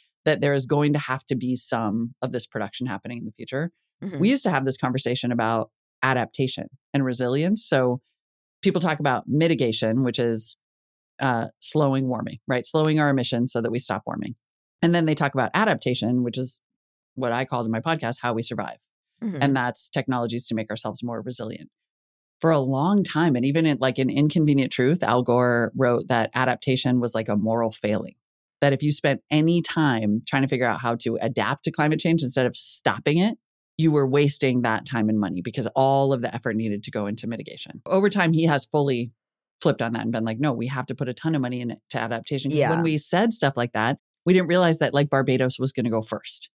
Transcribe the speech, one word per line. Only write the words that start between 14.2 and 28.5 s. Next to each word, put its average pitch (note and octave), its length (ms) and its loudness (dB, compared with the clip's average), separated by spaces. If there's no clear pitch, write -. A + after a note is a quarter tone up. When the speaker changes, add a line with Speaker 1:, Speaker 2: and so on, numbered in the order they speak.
Speaker 1:
And E3+ 120 4
then F3 120 2
they D#3 100 2
talk C#3+ 200 -2
about B2+ 200 0
adaptation, B2+ 680 0
which A#2+ 120 -4
is B2+ 220 -8
what B2+ 160 -2
I A#2 140 0
called A#2+ 220 -4
in A2+ 60 -2
my A2+ 80 -2
podcast, C#3+ 400 -4
how A#2+ 120 0
we A2+ 100 -2
survive. G#2 360 -8
Speaker 2:
Mm-hmm. F#3+ 180 -6
Speaker 1:
And C#3 160 2
that's B2 320 -4
technologies A#2+ 600 -4
to A#2 80 -4
make A2 140 -6
ourselves A2 340 -8
more A#2 160 -8
resilient. A#2 500 -12
For E3 100 4
a D#3 80 4
long C#3+ 460 2
time, D#3 320 2
and A#2+ 80 0
even D#3+ 220 2
in, D3 120 2
like, C3 220 0
in C3 100 2
Inconvenient D3 640 4
Truth, C#3 320 2
Al A#2+ 180 4
Gore A#2+ 540 4
wrote B2 320 0
that A#2 260 2
adaptation B2+ 640 0
was A#2+ 160 -2
like A2+ 140 -2
a G#2+ 80 0
moral A2 340 2
failing, - 440 -4